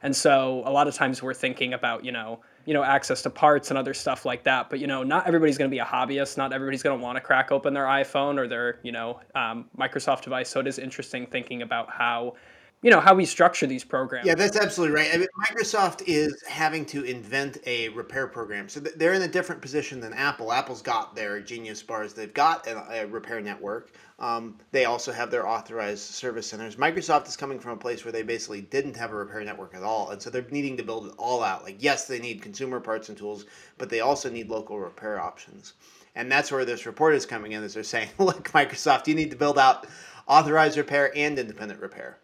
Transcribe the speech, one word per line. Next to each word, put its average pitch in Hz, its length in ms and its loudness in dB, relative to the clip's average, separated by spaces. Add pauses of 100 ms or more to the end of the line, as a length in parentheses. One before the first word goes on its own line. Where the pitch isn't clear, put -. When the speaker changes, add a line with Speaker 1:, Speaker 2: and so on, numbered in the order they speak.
Speaker 1:
And 139 120 0
so 131 500 6
a 135 60 0
lot 143 160 6
of 139 60 -4
times 131 300 0
we're 131 100 -4
thinking 127 400 -2
about, 120 320 -4
you 127 60 -8
know, 117 280 -8 (260)
you 156 80 -2
know, 143 100 4
access 139 380 2
to 143 80 -2
parts 147 420 6
and 139 60 0
other 135 160 -4
stuff - 320 -4
like 123 180 -4
that. 131 260 2
But, 139 100 -4
you 143 80 -4
know, 135 160 -2
not 143 240 2
everybody's 160 300 6
gonna 139 120 2
be 131 100 -2
a 117 60 0
hobbyist. 135 520 -2
Not 135 160 -2
everybody's 135 300 -4
gonna 135 180 2
wanna 123 200 -4
crack 131 300 2
open 139 220 2
their 139 120 0
iPhone 139 520 2
or 131 100 0
their, 120 360 -2
you 123 80 -8
know, 117 280 -6 (160)
um, 117 300 -4 (120)
Microsoft 131 440 -2
device. 127 280 -4
So - 100 -2
it 131 80 -2
is 131 120 -6
interesting 131 460 -10
thinking 123 360 -8
about 117 280 -4
how, 120 460 -2 (460)
you 226 80 8
know, 196 100 12
how 190 160 10
we 185 80 4
structure - 420 4
these 131 200 -4
programs. 131 420 -2
Speaker 2:
Yeah, 165 80 6
that's 196 220 2
absolutely 175 400 2
right. 151 160 4
I 170 40 4
mean, 185 100 2 (220)
Microsoft 202 560 -2
is 151 400 0
having 156 420 -2
to 139 180 -6
invent 127 600 -4
a 120 240 -2
repair 120 380 -6
program. 104 400 -8
So 147 140 -12
th-, 151 160 -8
they're 165 160 6
in 190 80 2
a 180 60 -2
different 180 340 -4
position 135 400 -6
than 113 100 -10
Apple. 127 400 -2
Apple's 120 300 -2
got 113 340 -2
their 104 240 -4
Genius 110 420 -12
bars. 107 320 -8
They've 107 200 -12
got 160 340 2
a, 113 360 -6
a 104 40 -8
repair 113 320 -8
network. 104 540 -8 (260)
Um, 117 380 -6 (140)
they 135 120 4
also 117 300 0
have 117 180 -4
their 117 160 0
authorized 107 560 -4
service 113 440 -8
centers. 110 280 -12
Microsoft 156 540 0
is - 80 -10
coming 139 200 -8
from 120 140 -12
a 113 60 -8
place 120 260 -6
where 117 80 -10
they 113 100 -4
basically 110 400 -6
didn't 135 360 -4
have 117 140 -8
a 107 40 -8
repair 104 300 -8
network 101 300 -12
at 92 80 -12
all. 107 260 -2
And 98 120 -10
so - 80 -10
they're 123 220 -6
needing 139 240 -4
to 123 80 -8
build 110 240 -8
it - 100 -16
all 120 240 -2
out. 95 220 -2
Like, 98 160 -16
yes, 135 260 2
they 123 140 -6
need 113 220 -8
consumer 123 400 -8
parts 110 260 -6
and 104 100 -14
tools, 104 280 -10 (320)
but 127 120 -8
they 113 120 0
also 139 280 0
need 117 200 -10
local 110 280 -6
repair 101 440 -6
options. - 520 -12 (420)
And 123 140 -6
that's 143 220 2
where 131 140 0
this 120 200 -6
report 151 300 4
is 127 100 0
coming 107 280 -8
in, 107 100 -6
is 101 120 -10
they're 110 80 -8
saying, 110 300 -4
<laughs> - 40 -20
"Look, - 320 2
Microsoft, 139 580 4
you 156 80 4
need 156 160 0
to 127 60 -12
build 143 200 4
out 131 300 8 (400)
authorized 151 500 6
repair 139 380 2
and 147 240 0
independent 107 400 -8
repair." - 440 -12